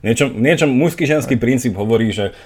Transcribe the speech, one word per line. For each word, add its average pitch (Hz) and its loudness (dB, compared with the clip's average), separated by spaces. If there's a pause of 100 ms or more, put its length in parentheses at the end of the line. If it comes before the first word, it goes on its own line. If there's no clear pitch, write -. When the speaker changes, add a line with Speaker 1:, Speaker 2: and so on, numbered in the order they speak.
Speaker 1:
niečo, 117 0
niečo 143 0
mužský, 147 0
ženský 143 0
Speaker 2:
Hej. - -10
Speaker 1:
princíp 123 0
hovorí, 110 0
že 98 -4 (100)